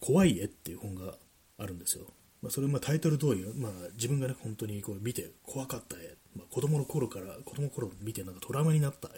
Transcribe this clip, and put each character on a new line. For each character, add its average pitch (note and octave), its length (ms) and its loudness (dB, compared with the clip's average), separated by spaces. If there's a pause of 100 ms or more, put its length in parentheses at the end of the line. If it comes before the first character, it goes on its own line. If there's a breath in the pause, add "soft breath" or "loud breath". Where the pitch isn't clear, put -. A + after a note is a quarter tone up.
怖 F3 260 8
い A#2 120 6
絵 G2 60 -4
っ - 40 -2
て - 220 -12
い F2 40 -8
う - 40 -10
本 G2+ 160 -6
が F#2 200 -8 (440)
あ G#2+ 80 -6
る F#2+ 80 -6
ん F2 40 -10
で E2+ 80 -6
す - 120 0
よ。 - 80 -16 (360)
ま B2 60 -6
あ、 - 20 -4
そ - 100 -2
れ、 C#3 80 2
ま C#3 100 4
あ、 - 20 -2
タ D3 140 0
イ D#3 60 4
ト D#3+ 100 4
ル D3+ 80 4
通 C#3 160 6
り、 F#2 100 -2 (100)
ま B2 140 -4
あ、 G2+ 40 -6 (220)
自 A#2 140 -2
分 C#3 120 4
が C3 80 0
ね、 C3 140 0
本 A2 120 -4
当 A2 120 -4
に G#2 160 -2
こ G#2+ 100 -6
う G2 80 -6
見 A#2 120 -2
て - 200 -6 (100)
怖 C3+ 240 -6
か B2 120 -6
っ - 40 -12
た - 140 -12
絵、 - 200 -14 (200)
ま - 80 -12
あ、 - 60 -20
子 B2+ 100 -2
供 D3 180 4
の C3+ 60 0
頃 C3 240 0
か G2 120 -8
ら、 F#2+ 240 -10
子 - 120 -14
供 C#3+ 80 -2
の C#3 60 -2
頃 A2+ 200 -4 (100)
見 G#2+ 120 -6
て G2 100 -6
な F#2 100 -8
ん - 20 -10
か F#2 60 -14
ト - 120 -8
ラ C3+ 80 2
ウ D#3 40 4
マ D#3+ 80 6
に D#3 80 8
な C#3 100 4
っ - 40 -6
た - 240 -12